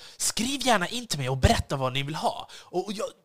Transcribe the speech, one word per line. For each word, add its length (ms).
Skriv 500
gärna 220
in 180
till 120
mig 100
och 100
berätta 380
vad 160
ni 100
vill 120
ha. 380
Och, 320
och 80
jag 160